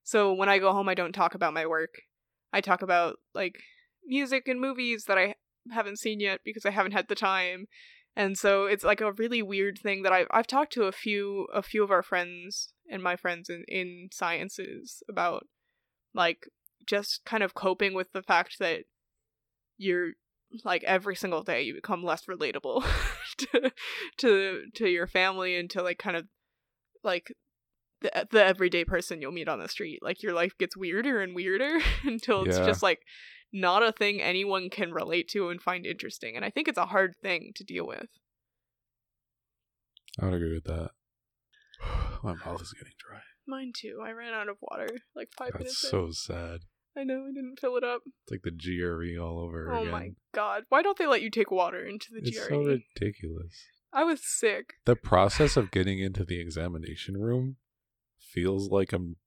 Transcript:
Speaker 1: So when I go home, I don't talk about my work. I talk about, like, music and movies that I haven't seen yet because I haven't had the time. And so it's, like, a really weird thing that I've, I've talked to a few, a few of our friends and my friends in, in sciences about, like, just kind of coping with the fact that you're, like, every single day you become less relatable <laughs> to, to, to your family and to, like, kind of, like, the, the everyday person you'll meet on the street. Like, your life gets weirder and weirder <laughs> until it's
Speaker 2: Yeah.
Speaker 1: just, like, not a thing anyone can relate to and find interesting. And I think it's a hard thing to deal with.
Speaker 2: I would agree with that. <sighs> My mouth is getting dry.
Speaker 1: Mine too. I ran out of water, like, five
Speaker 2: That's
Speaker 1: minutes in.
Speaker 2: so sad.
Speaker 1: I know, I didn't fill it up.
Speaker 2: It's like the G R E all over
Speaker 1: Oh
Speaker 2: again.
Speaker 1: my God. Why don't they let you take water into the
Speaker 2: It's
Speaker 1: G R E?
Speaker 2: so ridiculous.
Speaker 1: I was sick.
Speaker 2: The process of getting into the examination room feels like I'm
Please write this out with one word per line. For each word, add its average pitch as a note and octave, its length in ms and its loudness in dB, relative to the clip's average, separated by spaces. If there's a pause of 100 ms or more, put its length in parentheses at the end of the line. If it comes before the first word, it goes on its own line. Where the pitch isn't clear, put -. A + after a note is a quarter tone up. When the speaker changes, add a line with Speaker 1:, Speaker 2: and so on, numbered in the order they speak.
Speaker 1:
So G3+ 320 4
when G3 160 4
I G3 80 8
go F#3+ 140 6
home, G3 180 2
I F#3 60 2
don't F3 160 -2
talk F#3+ 240 2
about E3+ 180 0
my D#3+ 140 -2
work. D#3+ 260 -2 (580)
I G3 100 2
talk G3 200 4
about, F3 360 4 (180)
like, F#3+ 240 -4 (440)
music C4 440 0
and B3+ 120 0
movies B3 480 -2
that F#3+ 120 4
I G3+ 160 2 (360)
haven't G#3+ 280 -2
seen G#3+ 200 -2
yet G3 240 0
because G#3+ 220 -10
I G3+ 60 2
haven't G3 220 2
had - 160 0
the G#3+ 60 0
time. F#3 520 0 (480)
And G3 200 2
so G3 300 6
it's, G3 180 0
like, G3+ 180 4
a G#3+ 100 2
really A3+ 320 0
weird G3 340 -2
thing G3 240 -2
that F#3+ 100 4
I've, F#3 200 6
I've A3+ 160 4
talked C#4+ 260 2
to A3 120 4
a F#3+ 60 0
few, G3+ 640 -4
a G3 80 2
few G#3+ 220 2
of G3+ 80 2
our F3+ 100 6
friends F3+ 720 -4 (160)
and F#3+ 140 -8
my F3+ 140 0
friends F3 340 -4
in, E3+ 160 -10
in F3+ 440 -6
sciences - 960 -6
about, F3 380 -2 (680)
like, E3+ 320 0 (400)
just - 360 -2
kind G#3+ 200 0
of F#3 100 -2
coping F#3+ 400 0
with F#3 180 -4
the F#3+ 120 -8
fact F3+ 340 2
that E3+ 280 -2 (920)
you're, F3+ 360 0 (500)
like, F#3 220 0
every F#3+ 300 2
single F3 280 -2
day C3 180 0
you A#2+ 140 -4
become F3+ 280 -4
less E3 220 -2
relatable F3+ 580 -2 (300)
<laughs> - 240 -12
to, C4 340 2 (460)
to, G3 460 4 (100)
to A3 160 0
your F3 160 2
family F#3 500 0
and F3 140 -4
to, F#3 140 -4
like, F3 160 -2
kind F3+ 180 -4
of, E3+ 80 -6 (760)
like, F3+ 280 -2 (680)
the, - 300 -2
the G#3+ 100 10
everyday F3+ 440 6
person E3 360 -4
you'll C#3 120 -8
meet E3 160 -6
on C3+ 100 -2
the E2 80 -8
street. E3 340 -8
Like, - 220 -6
your G#3 80 -2
life F3 260 0
gets F#3+ 200 -4
weirder G3+ 440 0
and F3+ 140 -4
weirder G#3+ 440 0 (120)
<laughs> - 140 -2
until A3+ 380 0
it's F#3 140 2
Speaker 2:
Yeah. F#3 80 4
Speaker 1:
just, F#3+ 160 4
like, F#3 180 4 (520)
not F#3+ 320 4
a A3+ 80 6
thing G#3 300 0
anyone F#3+ 480 0
can F3 240 -4
relate E3 380 0
to F#3+ 180 0
and F3 120 -8
find F3+ 240 -2
interesting. - 520 -8
And - 80 -6
I G3+ 40 -4
think D#4 200 0
it's C4 80 -2
a F3 80 2
hard F#3 360 2
thing F3+ 360 -4
to G3 80 -14
deal F3+ 200 -6
with. - 220 -10 (2000)
Speaker 2:
I G2+ 60 0
would F#2 80 2
agree E2 200 0
with D#2+ 120 -6
that. E2 260 -4 (880)
<sighs> - 420 -2
My F2+ 100 -4
mouth E2+ 280 -8
is - 120 -14
getting - 240 -20
dry. - 220 -20 (280)
Speaker 1:
Mine C4+ 280 -10
too. G#3+ 280 -12
I A3+ 80 -10
ran A#3 220 -10
out G#3 160 -4
of G3+ 120 -10
water, - 260 -6 (280)
like, - 220 -10
five - 160 -8
Speaker 2:
That's - 60 -8
Speaker 1:
minutes B3+ 260 -6
in. - 40 -4
Speaker 2:
so F2 220 0
sad. E2+ 480 -8 (380)
Speaker 1:
I C#4 60 -6
know, C4 200 -4
I C4+ 100 -10
didn't C4+ 260 -10
fill B3 180 -2
it A#3 60 0
up. A#3+ 220 -4
Speaker 2:
It's - 260 -18
like G#2 120 -8
the E2+ 80 -4
G F2 320 -6
R E2+ 200 -2
E E2+ 140 -6
all E2+ 220 -6
over E2 320 -6
Speaker 1:
Oh A#4 100 -2
Speaker 2:
again. E2+ 100 -4
Speaker 1:
my E2+ 180 -8 (240)
God. G#3 360 -4
Why C#4+ 120 6
don't G4 160 0
they E4 100 0
let B3 140 4
you A3 80 -6
take G#3+ 220 0
water F3+ 340 0
into G3+ 260 -12
the A3+ 80 -14
Speaker 2:
It's B2 120 -2
Speaker 1:
G - 80 -8
R - 60 -6
E? - 40 -6
Speaker 2:
so D3 140 2
ridiculous. G2 880 -2 (400)
Speaker 1:
I D4 100 2
was E4 200 2
sick. - 500 -2 (120)
Speaker 2:
The A#2+ 100 6
process G2+ 600 4
of G2+ 140 2
getting F#2+ 280 2
into F#2+ 260 -2
the F2 140 -4
examination E2 800 -6
room B2+ 400 -2 (640)
feels G2 500 -2
like G2 240 4
I'm F2 220 -4 (120)